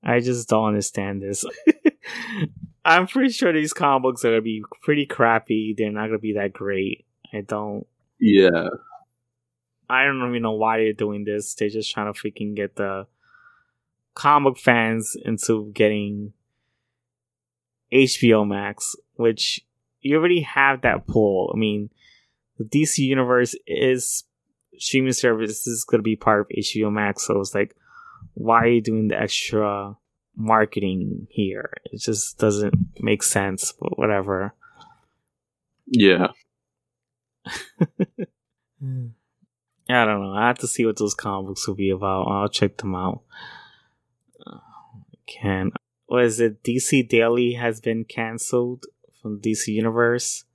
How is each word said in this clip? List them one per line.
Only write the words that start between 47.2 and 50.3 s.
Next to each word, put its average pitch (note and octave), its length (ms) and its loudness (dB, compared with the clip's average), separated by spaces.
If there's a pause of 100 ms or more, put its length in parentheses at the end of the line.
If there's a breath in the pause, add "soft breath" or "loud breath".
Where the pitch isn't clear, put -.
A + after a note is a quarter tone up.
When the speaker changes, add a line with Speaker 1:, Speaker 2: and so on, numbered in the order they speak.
Speaker 1:
has A#2 260 -4
been A2+ 240 -4
canceled A#2+ 800 -4 (380)
from G#2+ 180 -8
D A2 140 -2
C G#2+ 180 -4
Universe. A#2 720 0 (100)